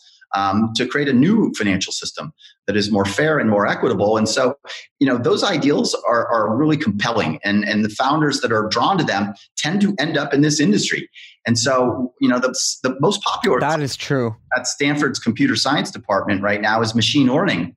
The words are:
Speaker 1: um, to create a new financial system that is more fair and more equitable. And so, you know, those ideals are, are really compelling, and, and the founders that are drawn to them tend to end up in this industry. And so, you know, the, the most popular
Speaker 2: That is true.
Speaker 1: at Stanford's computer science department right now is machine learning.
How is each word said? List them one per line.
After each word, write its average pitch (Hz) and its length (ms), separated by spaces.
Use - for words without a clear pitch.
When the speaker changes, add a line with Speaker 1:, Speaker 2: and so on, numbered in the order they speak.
Speaker 1:
um, 98 400
to 127 100
create 143 220
a 135 60
new 170 420
financial 98 380
system - 400
that 101 80
is 104 160
more 98 140
fair 147 340
and 110 100
more 101 160
equitable. 110 520
And 110 120
so, 127 260
you 139 80
know, 127 100
those 180 260
ideals 170 520
are, 117 200
are 110 280
really 151 220
compelling, 107 640
and, 104 200
and 107 220
the 110 40
founders 139 520
that 117 100
are 107 160
drawn 143 300
to 156 80
them 101 280
tend 180 260
to 202 160
end 156 200
up 143 160
in 139 80
this 151 180
industry. - 500
And 113 100
so, 127 600
you 135 80
know, 123 100
the, 123 120
the 131 160
most 170 240
popular 180 380
Speaker 2:
That 156 180
is 139 160
true. 120 400
Speaker 1:
at 123 120
Stanford's 143 520
computer 120 360
science 156 340
department 98 540
right 104 180
now 110 200
is 113 120
machine 127 340
learning. 151 500